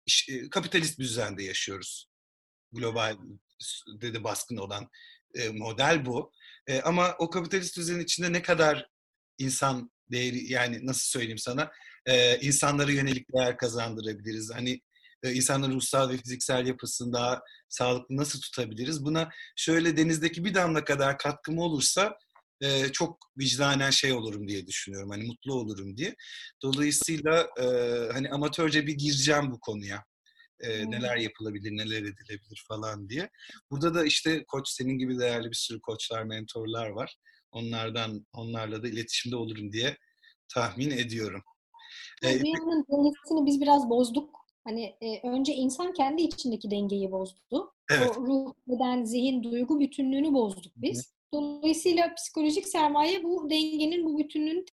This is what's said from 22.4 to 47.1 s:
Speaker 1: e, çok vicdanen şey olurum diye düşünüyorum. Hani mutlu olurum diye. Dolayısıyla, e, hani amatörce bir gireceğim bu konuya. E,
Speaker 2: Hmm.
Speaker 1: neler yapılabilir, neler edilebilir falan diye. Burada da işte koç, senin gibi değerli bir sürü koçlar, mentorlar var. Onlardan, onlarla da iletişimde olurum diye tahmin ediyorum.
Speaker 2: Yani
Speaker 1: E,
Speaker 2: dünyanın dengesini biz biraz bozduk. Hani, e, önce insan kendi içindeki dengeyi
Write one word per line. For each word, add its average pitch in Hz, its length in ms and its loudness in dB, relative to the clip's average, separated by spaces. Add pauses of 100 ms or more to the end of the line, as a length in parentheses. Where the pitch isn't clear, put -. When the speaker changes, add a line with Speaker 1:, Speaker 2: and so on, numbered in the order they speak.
Speaker 1:
e, 139 320 2
çok - 260 -2 (200)
vicdanen 139 520 4
şey 131 220 4
olurum 104 360 -4
diye 98 180 -6
düşünüyorum. 98 440 -8
Hani 104 140 -6
mutlu 120 300 -8
olurum 98 420 -6
diye. 170 180 -6 (480)
Dolayısıyla, 147 840 2 (120)
e, 127 40 2 (480)
hani 135 180 -4
amatörce 147 560 2
bir 151 80 -2
gireceğim 143 560 2
bu 117 100 -8
konuya. 101 440 -8 (560)
E, 110 220 -4
Speaker 2:
Hmm. 110 80 -4
Speaker 1:
neler 120 260 0
yapılabilir, 107 540 -4
neler 107 280 -4
edilebilir 104 720 -10
falan 107 400 -8
diye. 151 220 -6 (400)
Burada 156 240 2
da 170 100 4
işte 156 440 2
koç, 135 200 -6
senin 131 300 -2
gibi 127 200 -2
değerli 117 320 0
bir 117 60 -4
sürü 113 240 -6
koçlar, 113 420 -6
mentorlar 110 640 -6
var. 107 280 -8 (360)
Onlardan, 113 800 -4
onlarla 113 500 -6
da 120 60 -4
iletişimde 117 480 -4
olurum 107 360 -6
diye 123 240 -2 (580)
tahmin 120 360 0
ediyorum. 113 520 -4 (800)
Speaker 2:
Yani 262 140 4
Speaker 1:
E, 269 40 2
Speaker 2:
dünyanın 320 520 2
dengesini 285 540 4
biz 285 140 4
biraz 285 300 6
bozduk. 240 400 2 (340)
Hani, 226 360 -6
e, 226 280 -6
önce 269 260 0
insan 269 380 0
kendi 311 300 2
içindeki 220 480 -2
dengeyi 202 420 0